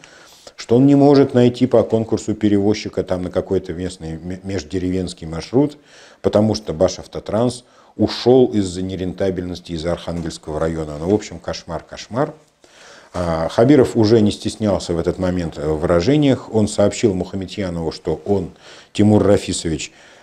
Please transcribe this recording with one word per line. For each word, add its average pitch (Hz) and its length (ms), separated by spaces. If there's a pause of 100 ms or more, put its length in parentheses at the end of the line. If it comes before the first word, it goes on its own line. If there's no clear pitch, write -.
(560)
что - 220
он 139 100
не 143 80
может 139 400
найти 123 320
по 113 160
конкурсу 110 500
перевозчика 101 680
там 90 180
на 90 80
какой-то 92 440
местный 82 400
м-, 87 280
междеревенский 90 840
маршрут, 117 500 (460)
потому 104 320
что 95 180
Башавтотранс - 920 (320)
ушёл 120 520
из-за 95 340
нерентабельности 90 920
из 80 120
Архангельского 82 720
района. 80 400
Ну, 82 120
в - 20
общем, 104 240
кошмар, 82 500
кошмар. 147 460 (800)
А, 82 340
Хабиров 127 480
уже 113 260
не 104 100
стеснялся 98 640
в - 20
этот 85 220
момент 90 380
в 76 180
выражениях. 120 760
Он 107 160
сообщил 101 460
Мухаметьянову, 90 800
что - 340
он, 95 280 (380)
Тимур 104 300
Рафисович, 92 720 (300)